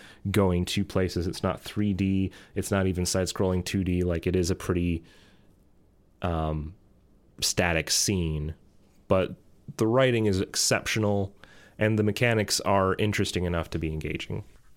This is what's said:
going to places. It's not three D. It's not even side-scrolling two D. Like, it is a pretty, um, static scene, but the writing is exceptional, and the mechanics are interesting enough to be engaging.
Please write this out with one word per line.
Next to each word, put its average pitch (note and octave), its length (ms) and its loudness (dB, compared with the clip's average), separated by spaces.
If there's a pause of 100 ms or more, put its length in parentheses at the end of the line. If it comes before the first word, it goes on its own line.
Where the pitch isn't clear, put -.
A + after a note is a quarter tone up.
(300)
going F#2 340 4
to G2+ 200 -2
places. F#2 420 -2
It's - 160 -4
not F#2 180 -2
three G#2 320 -2
D. F#2+ 380 0 (240)
It's - 160 -4
not F#2+ 160 2
even F2+ 180 0
side-scrolling F#2 600 0
two G2 200 -2
D. F2+ 180 0
Like, F2 240 -2
it F2+ 80 2
is F2+ 160 2
a F2+ 40 0
pretty, F2 480 -2 (1200)
um, D#2+ 520 -2 (640)
static E2+ 500 0
scene, E2+ 640 -2 (540)
but F#2+ 260 2 (420)
the A2 100 2
writing A#2 400 4
is F#2+ 140 2
exceptional, G#2 920 0 (440)
and A2 200 2
the G#2 40 4
mechanics G#2+ 580 2
are F#2+ 380 4
interesting G2+ 460 0
enough F2 260 -2
to - 80 -4
be D#2+ 140 -2
engaging. D#2+ 520 -6 (320)